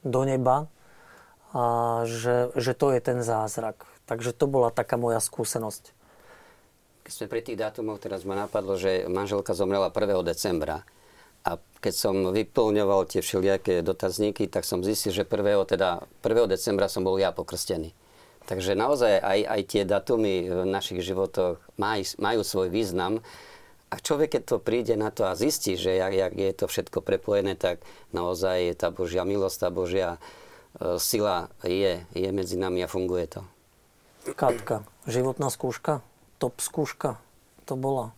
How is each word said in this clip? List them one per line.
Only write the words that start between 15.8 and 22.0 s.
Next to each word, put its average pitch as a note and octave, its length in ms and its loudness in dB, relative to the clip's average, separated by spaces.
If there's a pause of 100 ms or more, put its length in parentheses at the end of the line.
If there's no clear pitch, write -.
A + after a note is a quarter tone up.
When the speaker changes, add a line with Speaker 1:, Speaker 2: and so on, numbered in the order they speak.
Speaker 2:
prvého A2 320 4
decembra G2 400 2
som F#2 160 -2
bol F#2+ 100 2
ja F#2+ 140 4
pokrstený. E2+ 640 -6 (520)
Takže F#2+ 320 0
naozaj A#2 440 4
aj, G2 240 2
aj A2 200 0
tie G#2 160 2
datumy G2 640 2
v F#2 200 0
našich F#2+ 360 -2
životoch F#2 560 0 (200)
maj-, G2+ 400 -2